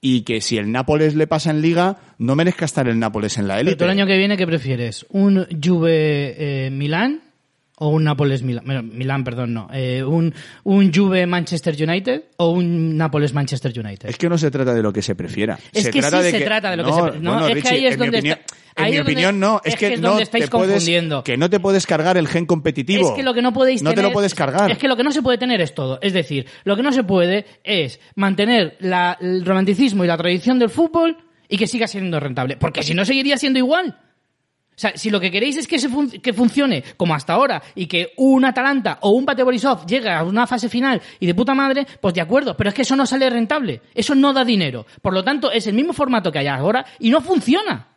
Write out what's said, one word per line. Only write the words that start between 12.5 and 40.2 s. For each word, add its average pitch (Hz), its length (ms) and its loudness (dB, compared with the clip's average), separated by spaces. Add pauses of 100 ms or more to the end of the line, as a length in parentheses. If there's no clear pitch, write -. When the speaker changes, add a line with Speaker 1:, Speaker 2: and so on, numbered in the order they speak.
Speaker 2:
un 170 460 0
Nápoles 147 360 0
Manchester 139 460 -4
United. 104 300 -10
Speaker 1:
Es 117 80 -8
que 170 120 0
no 170 80 2
se 151 140 0
trata 127 240 0
de 113 80 2
lo 104 100 0
que 101 80 -2
se 95 140 -4
prefiera. 92 420 -4 (160)
Speaker 2:
Es 208 120 0
Speaker 1:
Se 113 60 0
Speaker 2:
que - 100 0
Speaker 1:
trata 151 180 2
Speaker 2:
sí 180 60 2
Speaker 1:
de 175 60 2
Speaker 2:
se 220 80 0
Speaker 1:
que 147 60 0
Speaker 2:
trata 214 260 -2
de 175 60 -4
lo 170 60 -4
que 127 80 -2
Speaker 1:
no, 156 60 2
Speaker 2:
se 170 140 2
pre-, 151 100 -10
no, 175 100 -2
Speaker 1:
bueno, 226 160 0
Speaker 2:
es 233 80 2
que - 60 -4
Speaker 1:
Richie, 254 140 0
Speaker 2:
ahí 262 120 0
es 240 80 2
Speaker 1:
en - 40 -6
mi 240 60 0
Speaker 2:
donde 233 140 0
Speaker 1:
opinión, 151 200 -2
Speaker 2:
está, - 160 -18 (220)
Speaker 1:
en - 60 0
Speaker 2:
ahí 214 80 0
Speaker 1:
mi - 60 0
Speaker 2:
es - 20 0
donde 160 140 0
Speaker 1:
opinión, 190 260 0
no. 202 240 2
Es 160 100 -2
Speaker 2:
es 226 60 -6
Speaker 1:
que 202 80 0
Speaker 2:
que 202 80 0
es 165 60 -4
Speaker 1:
no 165 80 0
Speaker 2:
donde 214 140 2
estáis 233 220 0
Speaker 1:
te - 60 -6
puedes, 185 220 2
Speaker 2:
confundiendo. 170 500 0
Speaker 1:
que 123 140 -2
no 165 120 2
te 202 100 2
puedes 190 280 0
cargar 170 300 2
el 160 100 2
gen 170 180 -2
competitivo. 160 640 0
Speaker 2:
Es 110 60 -2
que 277 80 -4
lo 254 100 0
que 233 80 0
no 247 120 2
podéis 262 300 2
Speaker 1:
No 151 80 2
te 220 60 2
lo 196 60 2
Speaker 2:
tener 196 100 2
Speaker 1:
puedes 202 220 0
cargar. 165 360 2
Speaker 2:
es 220 60 -2
que 277 100 0
lo 262 100 2
que 233 60 0
no 294 80 2
se 285 100 -2
puede 247 160 2
tener 247 240 0
es 151 120 -2
todo. 131 280 -6
Es 196 120 -2
decir, 147 320 -2 (180)
lo 202 140 2
que 240 60 -2
no 285 100 2
se 254 100 2
puede 190 420 2 (180)
es 170 360 -2 (160)
mantener 202 640 2
la, 180 400 0
el 180 260 -2
romanticismo 190 580 2
y 175 40 2
la 170 100 2
tradición 180 420 0
del 233 100 2
fútbol 330 480 0 (320)
y 208 80 -2
que 208 100 0
siga 226 200 -2
siendo 185 340 -4
rentable. 135 360 -4
Porque 151 260 -2
si 147 100 -4
no, 180 120 0
seguiría 269 320 0
siendo 262 220 0
igual. 285 380 0 (760)
O - 60 -20
sea, 208 200 -4
si 220 120 -4
lo 202 120 0
que 180 100 -2
queréis 240 240 0
es 294 120 -6
que, 320 120 0
se 262 80 -2
fun-, 269 220 -2
que 220 240 -4
funcione 240 500 2 (140)
como 170 180 0
hasta 143 160 -6
ahora 208 320 2 (120)
y 190 100 -6
que 175 320 -2
un 262 260 6
Atalanta 262 600 0
o 202 80 4
un 254 140 4
Bate 269 160 0
Borisov 247 440 0
llegue 220 260 -2
a 160 140 0